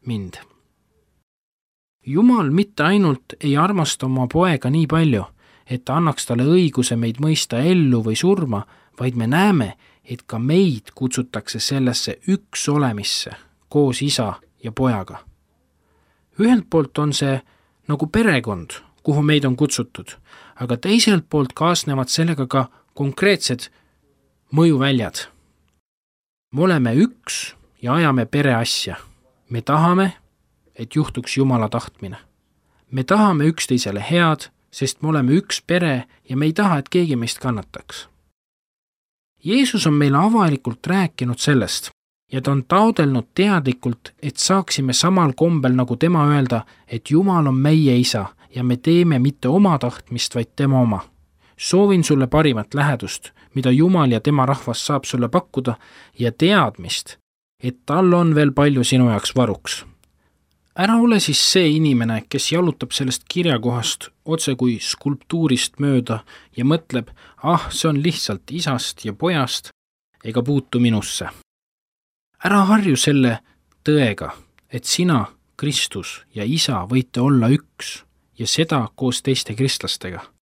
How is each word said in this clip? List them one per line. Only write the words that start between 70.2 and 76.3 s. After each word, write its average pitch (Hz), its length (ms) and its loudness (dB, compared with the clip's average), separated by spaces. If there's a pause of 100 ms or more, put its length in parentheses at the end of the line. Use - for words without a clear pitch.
ega 120 180 -2
puutu 131 380 -2
minusse." 113 480 0 (1160)
Ära 196 200 4
harju 196 320 4
selle 131 420 2 (500)
tõega, 120 420 0 (420)
et - 120 -8
sina, 156 420 0 (300)
Kristus - 800 -6